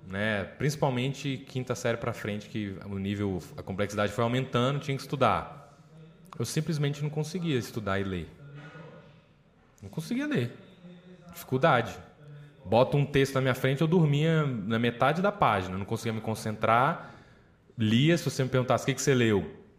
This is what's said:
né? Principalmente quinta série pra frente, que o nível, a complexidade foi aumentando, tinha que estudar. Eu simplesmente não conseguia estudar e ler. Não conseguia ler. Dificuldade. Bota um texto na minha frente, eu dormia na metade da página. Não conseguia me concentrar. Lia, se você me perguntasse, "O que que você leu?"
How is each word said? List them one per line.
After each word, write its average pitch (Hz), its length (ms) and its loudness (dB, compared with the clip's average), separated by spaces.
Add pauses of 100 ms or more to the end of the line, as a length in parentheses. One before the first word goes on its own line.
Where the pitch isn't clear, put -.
né? 101 360 -2 (160)
Principalmente 139 880 -2
quinta 127 260 -6
série 117 240 -2
pra 117 160 -4
frente, 104 340 -8
que 101 280 -6 (100)
o 101 140 -6
nível, 98 420 -2 (160)
a 92 60 -12
complexidade 101 500 -2
foi 120 100 0
aumentando, 127 560 0
tinha 135 160 -4
que 131 60 -8
estudar. 113 760 0 (640)
Eu 120 80 -4
simplesmente 147 560 -2
não 151 80 -4
conseguia 151 480 -4
estudar 98 420 -2
e 98 40 -2
ler. 90 260 -4 (1500)
Não 98 80 -14
conseguia 247 380 -6
ler. 139 280 -2 (760)
Dificuldade. 131 640 2 (680)
Bota 123 340 4
um 139 80 4
texto 135 280 2
na 131 80 2
minha 131 140 2
frente, 135 260 0
eu 165 60 4
dormia 156 580 4
na 113 320 -2
metade 131 440 2
da 202 100 2
página. 98 460 2
Não 98 80 -4
conseguia 113 280 -4
me 110 80 -4
concentrar. 113 920 0 (640)
Lia, 117 420 4
se 165 60 -4
você 135 200 -2
me 123 60 -2
perguntasse, 123 340 2
"O - 20 -8
que 135 80 2
que - 80 -4
você 139 140 4
leu?" 107 440 2 (200)